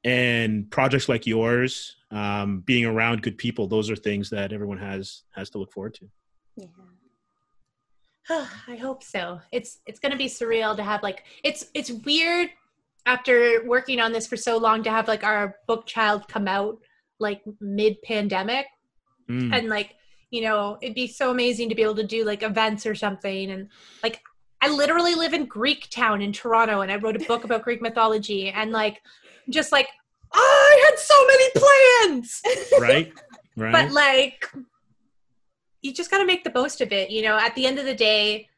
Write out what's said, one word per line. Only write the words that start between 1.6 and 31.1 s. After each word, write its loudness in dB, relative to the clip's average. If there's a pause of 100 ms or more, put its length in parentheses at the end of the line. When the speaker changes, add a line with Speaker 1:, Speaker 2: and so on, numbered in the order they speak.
Speaker 1:
um, -6
being 0
around -2
good -8
people, -6
those -2
are -4
things -6
that -8
everyone -10
has, -12 (100)
has -14
to -12
look -12
forward -12
to. -20 (480)
Speaker 2:
Yeah. -20 (1600)
Speaker 3:
<sighs> -6 (220)
I -16
hope -12
so. -10 (120)
It's, -10
it's -20
gonna -6
be -6
surreal -4
to -8
have, -6
like, -8 (200)
it's, -6
it's -8
weird -2 (560)
after 2
working -2
on 0
this -6
for -8
so -4
long 2
to -2
have, -2
like, -2
our -2 (100)
book -4
child -2
come -4
out, -4 (400)
like, -6 (180)
mid-pandemic. -2 (600)
Speaker 1:
Mm. -4
Speaker 3:
And, -2
like, -6 (360)
you -6
know, -2
it'd -10
be -4
so -4
amazing -2
to -4
be 0
able 0
to -4
do, -4
like, -4
events -2
or -4
something. -6
And, -14 (340)
like, -6 (400)
I 2
literally 2
live -2
in -4
Greek -4
town -2
in -4
Toronto, 0
and -4
I -4
wrote -4
a -8
book -2
about -4
Greek -6
mythology. -2
And, -6
like, -4 (480)
just -2
like, 4 (460)
"Oh, 8
I 10
had -4
so 6